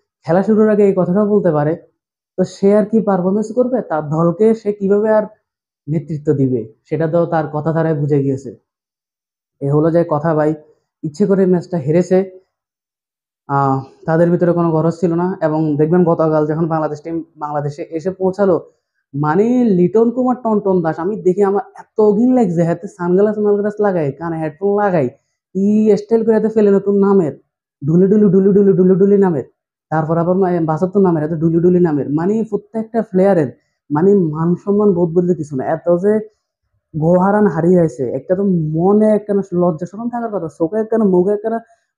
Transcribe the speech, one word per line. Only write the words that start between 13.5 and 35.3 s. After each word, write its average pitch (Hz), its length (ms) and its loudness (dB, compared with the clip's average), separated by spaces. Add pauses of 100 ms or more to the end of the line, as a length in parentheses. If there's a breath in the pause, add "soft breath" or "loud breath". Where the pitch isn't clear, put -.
তাদের 170 260 2
ভিতরে 175 220 2
কোনো 170 180 0
গরজ 160 280 0
ছিল 170 140 0
না। 180 280 -4
এবং 156 360 -2
দেখবেন, 160 260 2
গতকাল 160 440 0
যখন 160 200 -2
বাংলাদেশ 156 340 -6
টিম 165 220 -10 (140)
বাংলাদেশে 147 460 -8
এসে 160 280 -8
পৌঁছালো, 185 600 -2 (440)
মানে, 196 480 0
লিটন 202 480 2
কুমার 247 320 -2
টনটন 202 380 0
দাস, 160 180 -4
আমি 185 220 -6
দেখে 185 220 0
আমার 196 180 0 (140)
এত - 260 -6 (160)
ঘিন 247 160 2
লাগছে। 180 300 0
হাতে 170 240 -4
সানগ্লাস 202 500 0
মানগ্লাস 208 420 0
লাগাই, 180 320 -2
কানে 165 280 -8
হেডফোন 196 440 -2
লাগাই, 175 260 0 (440)
কি 208 440 2
স্টাইল 226 280 -2
করে 226 80 2
হাতে 214 160 0
ফেলে 214 220 2
নতুন 196 280 0
নামের, 196 380 2 (480)
ডুলি 170 220 4
ডুলি 208 240 4
ডুলি 190 220 4
ডুলি 196 200 4
ডুলি 185 220 4
ডুলি 202 220 2
নামের, 175 260 0 (460)
তারপর 156 280 -2
আবার 170 180 0
মা-, 175 300 0
বাসাত্তর 180 360 0
নামের, 165 220 2
এত 156 80 -4
ডুলি 165 280 0
ডুলি 180 200 4
নামের, 147 300 0
মানে, 185 400 -2
প্রত্যেকটা 220 520 -6
প্লেয়ারের, 185 460 2 (440)
মানে, 165 220 4
মান 170 420 0
সম্মান 202 380 0
বোধ 175 160 0
বলতে 175 260 0